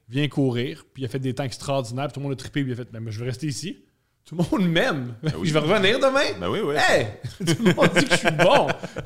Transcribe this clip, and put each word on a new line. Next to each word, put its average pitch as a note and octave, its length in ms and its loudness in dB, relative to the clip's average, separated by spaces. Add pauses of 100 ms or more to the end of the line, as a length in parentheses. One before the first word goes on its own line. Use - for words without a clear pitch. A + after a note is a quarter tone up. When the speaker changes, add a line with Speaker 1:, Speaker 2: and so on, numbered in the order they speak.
Speaker 1:
viens C#3 200 -2
courir. » C3 560 -2 (100)
Puis C3 80 -12
il C3 40 -4
a - 20 -4
fait C#3 100 -4
des C3 160 -4
temps C#3+ 100 -4
extraordinaires. C3+ 640 -4
Puis C3+ 60 -12
tout C3+ 60 -10
le C#3 40 -6
monde C#3 80 -4
a C3 40 -6
trippé. - 260 -4
Puis C3 80 -2
il A#2+ 40 -4
a - 20 -10
fait, « A#2+ 160 -12
Ben, A2+ 80 -12
moi, A2+ 100 -8
je G#2 100 -8
veux A#2+ 60 -6
rester C3 200 -6
ici. C#3+ 380 -8 (400)
Tout D3+ 120 -14
le F3 140 2
monde G#3 200 2
m'aime. D#3+ 520 0
Speaker 2:
Ben D#3 160 -2
oui. F#3 100 -2
Speaker 1:
<laughs> - 0 -
Je D3+ 60 0
vais D#3 60 4
revenir G#3 380 4
demain. » C4+ 420 2
Speaker 2:
Ben F2+ 100 -2
oui, E3 120 -2
oui. C#3+ 140 -2
Speaker 1:
Hey ! D#3 300 2 (320)
<laughs> - 0 -
Tout E3 240 0
le F3+ 120 6
monde - 220 4
dit E3 80 4
que - 60 -2
je E3+ 80 4
suis F3 140 2
bon. E3+ 340 6 (400)